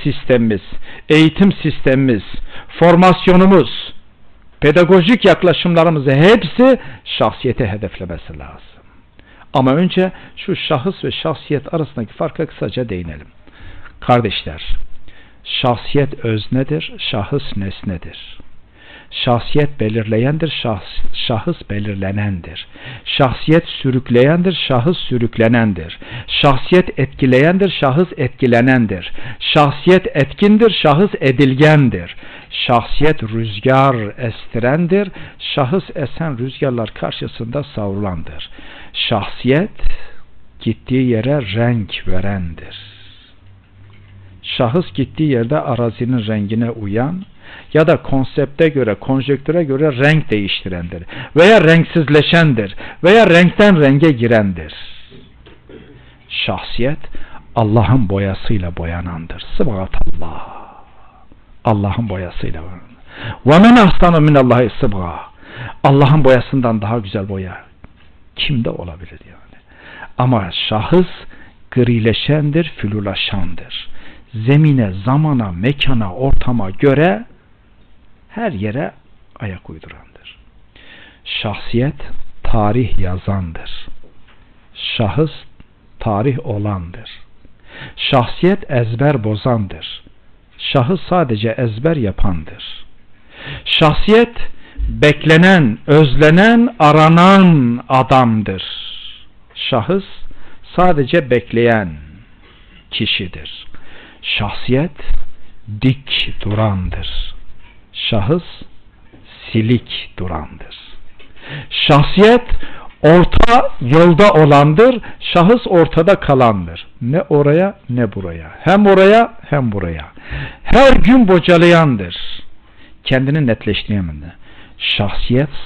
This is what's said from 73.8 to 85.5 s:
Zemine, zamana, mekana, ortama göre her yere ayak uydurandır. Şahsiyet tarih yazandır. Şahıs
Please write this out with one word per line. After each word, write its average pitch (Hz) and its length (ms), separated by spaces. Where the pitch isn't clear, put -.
Zemine, 131 580
zamana, 131 460
mekana, 110 640
ortama 123 560
göre 151 560
her 220 200
yere 110 400
ayak 95 300
uydurandır. - 680
Şahsiyet - 720
tarih 110 560
yazandır. 92 880
Şahıs 113 340